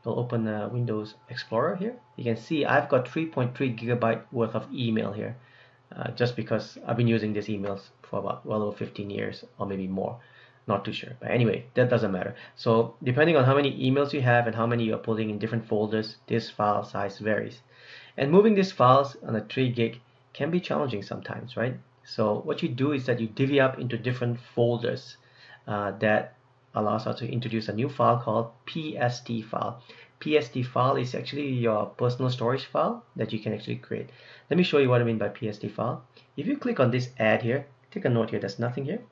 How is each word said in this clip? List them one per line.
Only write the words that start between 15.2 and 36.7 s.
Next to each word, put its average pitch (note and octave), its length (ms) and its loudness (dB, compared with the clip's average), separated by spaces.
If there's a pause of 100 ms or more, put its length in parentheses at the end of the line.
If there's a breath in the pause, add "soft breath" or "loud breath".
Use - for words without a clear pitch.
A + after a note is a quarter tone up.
in G#2 80 -4
different A2 300 -2
folders, G#2+ 480 0 (100)
this A2+ 240 -2
file G#2 340 2
size G2+ 340 -6
varies. G#2+ 420 -2 (560 loud breath)
And C3+ 140 0
moving G#3 240 8
these F#3+ 180 2
files C3 520 6
on A#2 120 -2
a G#2+ 40 0
three C3 300 -2
gig A#2 300 -2 (320 soft breath)
can C#3+ 180 -4
be F3 100 2
challenging C#3+ 420 -2
sometimes, - 540 -10
right? A2+ 200 -2 (280)
So G#2+ 360 0
what D3 220 -4
you E3+ 60 0
do C3 240 0
is B2+ 140 -2
that A#2 140 2
you A2+ 80 -2
divvy C3+ 320 2
up C3 180 2
into B2 180 -4
different A#2+ 440 -2 (140)
folders, A#2+ 640 0 (500 loud breath)
uh, G2+ 340 -2
that G#2+ 340 2 (400)
allows A2 320 0
us A#2 120 -4
to A#2+ 120 -6
introduce A2+ 380 -2
a G2+ 40 -6
new A2+ 160 -2
file A#2+ 300 4
called A#2 320 0 (140)
P D#3 320 -8
S B2+ 240 0
T A2+ 220 -6
file. A2+ 400 -6 (380 loud breath)
P D3+ 180 2
S C3 100 0
T C3 140 -4
file B2 340 2
is B2+ 180 -4
actually C#3 340 -6
your A2+ 380 2
personal B2 440 0
storage B2+ 360 -2
file G3 380 0 (120)
that A2+ 160 -2
you A2 80 -4
can A2 120 -4
actually A#2+ 240 -6
create. - 320 -8 (400 loud breath)
Let D3 80 2
me F3+ 60 6
show D#3 160 4
you C3+ 100 6
what B2 120 6
I A#2+ 40 4
mean A2+ 140 0
by G#2 100 0
P A2 200 -6
S G#2 100 -8
T A2 100 -8
file. A#2 360 -4 (320 soft breath)
If D3 100 -6
you C#4+ 100 -2
click A#3+ 240 -4